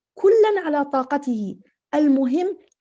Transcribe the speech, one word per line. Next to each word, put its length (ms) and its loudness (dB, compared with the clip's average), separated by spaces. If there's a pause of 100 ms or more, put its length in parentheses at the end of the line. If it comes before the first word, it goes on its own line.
(140)
كلًا 500 2
على 200 -2
طاقته. 720 -4 (380)
المهم 640 0 (220)